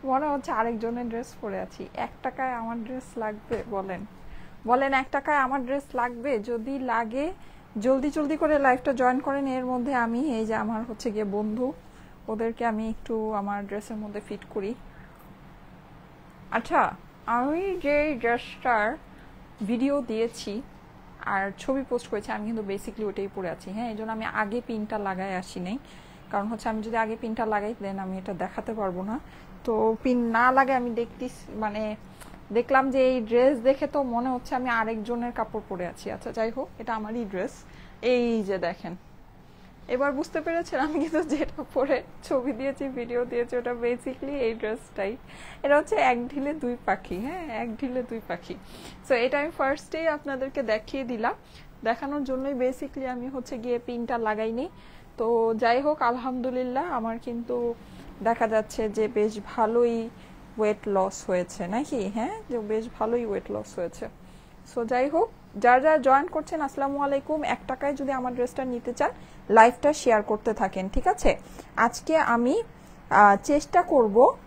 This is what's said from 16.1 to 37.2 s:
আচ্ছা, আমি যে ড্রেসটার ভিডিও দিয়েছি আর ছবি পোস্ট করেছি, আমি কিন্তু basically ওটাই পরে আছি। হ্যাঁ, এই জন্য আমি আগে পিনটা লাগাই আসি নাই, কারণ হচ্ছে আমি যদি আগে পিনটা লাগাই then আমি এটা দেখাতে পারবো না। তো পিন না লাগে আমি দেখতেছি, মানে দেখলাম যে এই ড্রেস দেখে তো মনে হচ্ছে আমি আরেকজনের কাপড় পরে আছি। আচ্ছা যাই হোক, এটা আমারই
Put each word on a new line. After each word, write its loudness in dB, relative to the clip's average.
আচ্ছা, 2
আমি 0
যে 4
ড্রেসটার 0
ভিডিও 2
দিয়েছি -2
আর 0
ছবি 0
পোস্ট -2
করেছি, -4
আমি -6
কিন্তু -4
basically -6
ওটাই -4
পরে -4
আছি। -14
হ্যাঁ, -4
এই -8
জন্য -6
আমি -4
আগে -2
পিনটা -4
লাগাই -4
আসি -10
নাই, -4
কারণ 0
হচ্ছে -6
আমি -2
যদি -2
আগে -4
পিনটা -2
লাগাই -2
then -6
আমি -4
এটা -6
দেখাতে -6
পারবো -2
না। -2
তো 2
পিন 4
না 6
লাগে 6
আমি -4
দেখতেছি, -8
মানে -4
দেখলাম 4
যে 4
এই 2
ড্রেস 6
দেখে 2
তো 2
মনে 0
হচ্ছে -6
আমি -2
আরেকজনের -2
কাপড় -4
পরে -4
আছি। -14
আচ্ছা -8
যাই 0
হোক, -4
এটা -6
আমারই -4